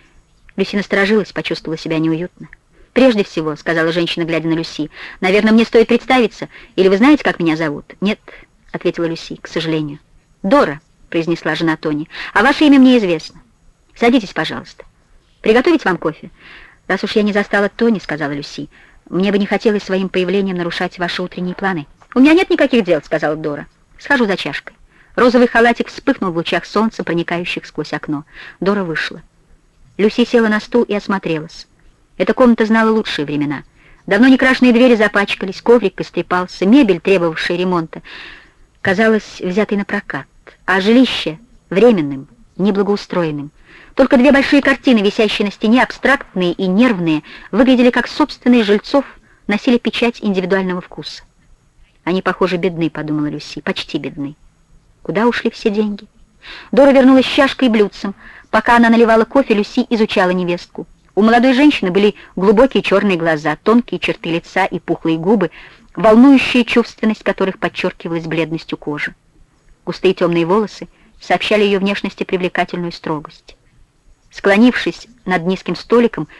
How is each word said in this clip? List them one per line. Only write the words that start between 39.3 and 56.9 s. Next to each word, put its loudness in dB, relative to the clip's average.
взятой -2
на -4
прокат, -8
а 0
жилище — 2
временным, 2
неблагоустроенным. -4
Только 4
две 6
большие 4
картины, 0
висящие 0
на -4
стене, 0
абстрактные -2
и -4
нервные, 0
выглядели 4
как -2
собственные 0
жильцов, 0
носили 0
печать -4
индивидуального -2
вкуса. -16
«Они, -2
похоже, -2
бедны», -2
подумала -4
Люси, -12
«почти -8
бедны». -10
Куда -2
ушли -2
все -6
деньги? -4
Дора 6